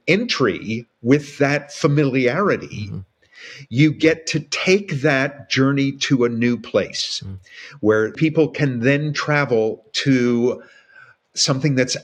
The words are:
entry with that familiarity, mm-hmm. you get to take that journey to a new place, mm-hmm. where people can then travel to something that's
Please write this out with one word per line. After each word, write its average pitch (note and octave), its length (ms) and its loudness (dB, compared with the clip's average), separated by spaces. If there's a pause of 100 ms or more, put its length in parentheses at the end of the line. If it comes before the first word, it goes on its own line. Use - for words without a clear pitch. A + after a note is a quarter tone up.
entry A#2 760 -2 (160)
with C#3+ 340 2
that C#3+ 340 0
familiarity, C3+ 1160 0
mm-hmm. G#2 140 -10 (680)
you D3 240 4
get D#3+ 360 0
to D3+ 120 -2
take F#3 600 -2
that C#3 480 -2
journey C#3 420 0
to C3 320 0
a A#2+ 60 2
new A#2+ 260 0
place, - 680 -4
mm-hmm. G2 120 -12 (460)
where G#2+ 320 2
people D#3 360 2
can B2+ 320 -2
then C#3+ 320 0
travel B2+ 800 0
to B2 680 0 (720)
something C#3 420 0
that's B2+ 280 0